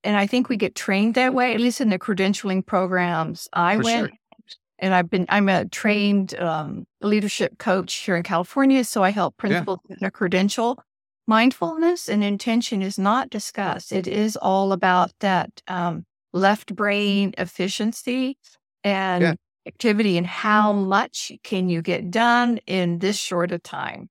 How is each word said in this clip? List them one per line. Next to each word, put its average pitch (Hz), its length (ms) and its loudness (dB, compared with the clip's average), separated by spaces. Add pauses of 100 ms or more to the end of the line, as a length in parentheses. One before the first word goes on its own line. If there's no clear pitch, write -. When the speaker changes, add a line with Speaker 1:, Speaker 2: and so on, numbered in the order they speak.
Speaker 1:
And 208 120 2
I 202 100 4
think 247 220 2
we 240 80 0
get 190 180 -2
trained 208 400 0
that 254 200 2
way, 247 200 2
at 220 60 0
least 240 200 0
in 220 100 4
the 185 80 2
credentialing 190 680 0
programs 175 840 -2
I 175 240 2
Speaker 2:
For 226 80 0
Speaker 1:
went. 233 240 0
Speaker 2:
sure. - 20 -8 (680)
Speaker 1:
And 190 160 0
I've 175 160 2
been, 180 180 0
I'm 202 200 2
a 196 180 2
trained, 202 720 0
um, 160 480 -6 (140)
leadership 208 580 0
coach 190 360 -2
here 185 220 -2
in 170 60 -2
California. 247 640 2
So - 180 0
I 185 80 4
help 196 260 -2 (100)
Speaker 2:
Yeah. 170 180 0
Speaker 1:
principals 185 240 -6
get - 140 -8
a 190 80 -2
credential. 202 720 0 (440)
Mindfulness 320 840 2
and 208 140 0
intention 202 600 -2
is 196 160 -4
not 202 320 0
discussed. 196 640 -6
It 185 140 -2
is 208 300 -2
all 196 360 2
about 185 480 2
that, 190 480 -2
um, 175 360 -4 (280)
left 196 440 0
brain 202 640 0
efficiency 233 1000 -4 (460)
and 190 400 2
Speaker 2:
Yeah. 170 100 2 (320)
Speaker 1:
activity 208 520 2
and 175 80 0
how 214 460 2
much 196 600 -2 (100)
can 185 260 -2
you 165 140 0
get 180 280 -4
done 240 560 2
in 175 340 0
this 202 180 0
short 175 320 -2
a 175 80 -4
time. - 520 -10